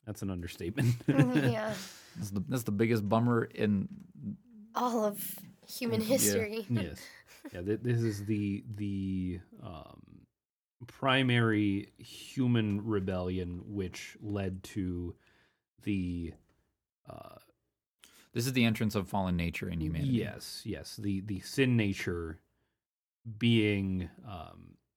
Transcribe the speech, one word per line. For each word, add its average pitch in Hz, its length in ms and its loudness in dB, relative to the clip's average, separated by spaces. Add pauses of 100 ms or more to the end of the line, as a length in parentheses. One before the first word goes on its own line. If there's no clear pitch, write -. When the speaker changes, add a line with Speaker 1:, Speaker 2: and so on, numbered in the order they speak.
Speaker 1:
That's 107 160 -8
an 98 80 -2
understatement. 98 680 -2
<laughs> - 60 -4
Speaker 2:
Mm-hmm, 247 440 6
yeah. - 240 -2 (420)
Speaker 3:
That's 101 140 -6
the, 98 180 -2
that's 127 160 -2
the 110 80 -2
biggest 107 360 2
bummer 117 360 4
in 104 440 0 (880)
Speaker 2:
All 233 300 0
of 208 320 -4 (320)
human 226 320 -2
Speaker 3:
Yeah. 220 60 0
Speaker 2:
history. 214 600 2
<laughs> - 40 -16
Speaker 1:
Yes. 101 280 0 (540)
Yeah, 90 100 -8
th-, 104 200 0
this 120 180 2
is 104 260 -2
the, 104 380 0 (120)
the, 95 640 -2 (220)
um, 82 380 -16 (840)
primary 117 1120 4
human 110 840 2
rebellion 92 840 -2
which 98 560 -6
led 98 400 -4
to 87 520 -4 (680)
the, 90 500 -2 (760)
uh, - 280 -16 (960)
Speaker 3:
This 120 140 -2
is 135 60 -2
the 123 120 6
entrance 107 300 2
of 95 140 0
fallen 92 280 0
nature 85 320 -2
in 85 120 -4
humanity. 82 320 0
Speaker 1:
Yes, - 520 -4
yes. 87 320 -8
The, 101 240 -2
the 98 200 -6
sin 127 360 2
nature 87 640 0 (1000)
being, 104 680 4 (180)
um, - 500 -16 (200)